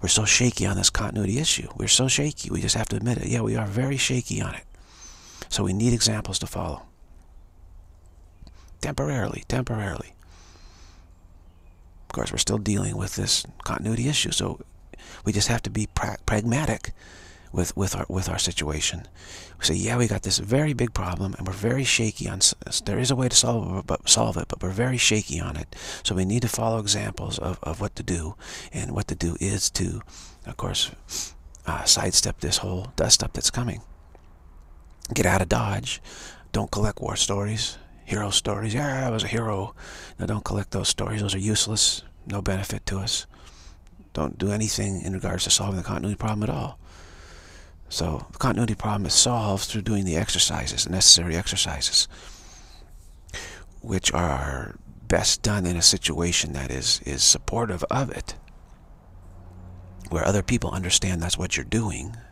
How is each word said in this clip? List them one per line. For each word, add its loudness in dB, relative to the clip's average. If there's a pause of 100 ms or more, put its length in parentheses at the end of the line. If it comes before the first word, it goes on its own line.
we're 0
so 4
shaky 4
on 2
this 4
continuity 0
issue. 0
We're -2
so 6
shaky. 0
We -2
just 2
have 0
to -2
admit 0
it. -4
Yeah, 0
we 0
are 0
very 0
shaky 0
on -4
it. -14 (840)
So 0
we 0
need 4
examples 0
to -6
follow. -6 (2000)
Temporarily, -2
temporarily. -2 (1900)
Of -12
course, -2
we're -4
still 2
dealing 0
with -4
this 0 (180)
continuity -2
issue, 0
so -2 (680)
we 2
just 4
have 2
to -4
be -2
pra-, 0 (100)
pragmatic 0 (600)
with, 0
with 0
our, -2
with -2
our -2
situation. -2 (520)
We -8
say, 4
"Yeah, 0
we 4
got 0
this 0
very 2
big 0
problem, -2
and -6
we're -2
very 0
shaky 2
on -6
s-, 4 (120)
s-, -2
there -2
is 2
a 4
way 2
to 6
solve 2
it, -6
but, -2
solve 4
it, -4
but -6
we're -2
very 0
shaky 2
on -4
it." -10 (260)
So 0
we 4
need 2
to 2
follow 0
examples -2
of, -4
of -4
what -4
to -8
do, -4 (360)
and -6
what -2
to -2
do -2
is 0
to, -2 (460)
of -10
course, -2 (760)
uh, -4
sidestep 4
this 0
whole -4
dust-up 4
that's 0
coming. -4 (1300)
Get 4
out 4
of 0
Dodge. 0 (520)
Don't 0
collect 0
war -4
stories, 0 (260)
hero -2
stories. 0
"Yeah, 0
I 0
was 0
a -4
hero." -2 (440)
No, -4
don't -2
collect -2
those 0
stories. 0
Those 0
are -2
useless. 2 (240)
No -4
benefit -2
to -4
us. -4 (840)
Don't -4
do 0
anything -2
in -4
regards -2
to 0
solving 2
the -2
continuity -2
problem -2
at 0
all. -4 (1120)
So -2
the -16
continuity 2
problem -2
is 0
solved 4
through -4
doing 0
the 2
exercises, 2
the -6
necessary 8
exercises, 2 (1700)
which 0
are -2 (320)
best 4
done 2
in 2
a 0
situation 4
that -4
is, 0
is 0
supportive 4
of 0
it, -8 (1700)
where 0
other 4
people 0
understand 2
that's 0
what -2
you're -2
doing -2 (160)